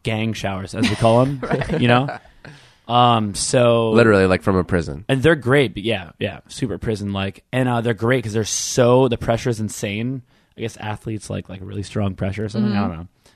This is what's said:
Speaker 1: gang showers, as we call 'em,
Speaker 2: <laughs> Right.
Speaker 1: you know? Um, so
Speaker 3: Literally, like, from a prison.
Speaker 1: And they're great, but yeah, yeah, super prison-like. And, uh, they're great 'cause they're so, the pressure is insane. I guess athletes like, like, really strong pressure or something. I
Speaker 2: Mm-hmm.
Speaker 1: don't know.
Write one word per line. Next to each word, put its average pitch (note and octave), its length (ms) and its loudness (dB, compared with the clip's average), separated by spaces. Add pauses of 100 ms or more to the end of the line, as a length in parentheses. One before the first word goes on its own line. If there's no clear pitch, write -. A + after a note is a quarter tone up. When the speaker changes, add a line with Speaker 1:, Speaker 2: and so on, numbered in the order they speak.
Speaker 1:
gang A2 280 -2
showers, F#2+ 440 -6
as G#2+ 120 0
we G#2+ 60 -2
call A2+ 280 4
'em, C3+ 180 -2
Speaker 2:
<laughs> - 20 -16
Right. D#3 380 -2
Speaker 1:
you A#2+ 80 2
know? B2+ 200 4 (800)
Um, A#2 480 4
so A#2 560 2
Speaker 3:
Literally, G#2+ 360 6
like, F#2 160 2
from G2 140 2
a F2+ 80 2
prison. D#2 440 -4
Speaker 1:
And C3 160 0
they're E3 100 6
great, B2+ 400 2
but G2+ 80 -10
yeah, F#2+ 280 -6 (100)
yeah, E2+ 260 -6
super G2 320 -6
prison-like. G2 640 -6 (100)
And, B2+ 160 0
uh, A#2+ 120 0
they're A2+ 140 0
great C3 280 0
'cause A2 100 -6
they're A2 120 0
so, B2+ 640 2
the A#2 100 -2
pressure A#2 320 -2
is G#2+ 80 -4
insane. A2+ 640 -6 (340)
I - 40 -12
guess A2+ 160 -8
athletes G#2+ 520 -10
like, G2+ 200 -8
like, F#2 140 -14
really G2 200 -10
strong G2 320 -4
pressure G#2 300 -4
or G#2+ 40 -4
something. G#2 240 0
I G2+ 40 0
Speaker 2:
Mm-hmm. G2+ 120 0
Speaker 1:
don't E2 100 -8
know. F2 80 -12 (300)